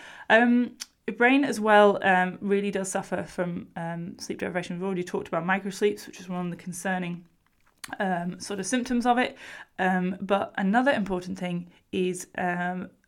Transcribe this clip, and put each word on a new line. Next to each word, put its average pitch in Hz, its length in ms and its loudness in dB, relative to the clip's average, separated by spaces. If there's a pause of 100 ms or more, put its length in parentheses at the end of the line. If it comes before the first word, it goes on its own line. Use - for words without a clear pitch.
(300)
Um, 240 460 4 (300)
the 214 60 -4
brain 262 320 4
as 226 140 -2
well, 208 440 8
um, 185 380 2
really 202 300 0
does 190 200 -4
suffer 190 340 -4
from, 175 420 -6 (100)
um, 170 420 -8
sleep - 200 -10
deprivation. 175 380 -4
We've 180 100 -6
already 180 180 -2
talked 180 240 -6
about 165 160 -2
microsleeps, 196 640 0
which - 140 -18
is 185 80 -16
one 180 180 -4
of 175 60 -4
the 175 40 -10
concerning, 175 680 -6 (760)
um, 180 400 -2
sort 202 220 -8
of 185 60 -6
symptoms 247 400 0
of 247 120 4
it. - 180 -2 (420)
Um, 185 420 2
but 196 360 0
another 226 360 4
important 185 440 -2
thing 175 320 -6 (220)
is, 185 380 -2 (100)
um, 180 500 -2 (200)